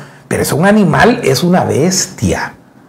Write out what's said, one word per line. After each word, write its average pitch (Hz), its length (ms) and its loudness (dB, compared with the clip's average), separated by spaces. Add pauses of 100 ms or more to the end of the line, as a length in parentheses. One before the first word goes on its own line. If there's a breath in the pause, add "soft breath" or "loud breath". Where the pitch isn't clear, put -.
(280 loud breath)
pero - 140 -2
es - 100 -4
un 147 140 0
animal, 202 580 2
es 135 180 0
una 175 220 2
bestia. 113 920 -2 (340 loud breath)